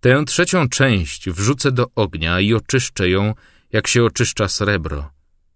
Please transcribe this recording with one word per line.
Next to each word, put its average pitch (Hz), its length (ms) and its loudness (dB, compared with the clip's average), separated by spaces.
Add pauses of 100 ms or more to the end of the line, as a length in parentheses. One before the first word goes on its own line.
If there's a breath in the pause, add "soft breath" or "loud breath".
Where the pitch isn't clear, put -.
Tę 131 260 4
trzecią 175 420 0
część 107 600 0
wrzucę 117 420 0
do 123 220 0
ognia 87 460 -2
i 104 140 2
oczyszczę 107 540 -2
ją, 101 260 0 (380 soft breath)
jak 110 140 -2
się 120 180 2
oczyszcza 113 440 -2
srebro. 78 640 -2 (460)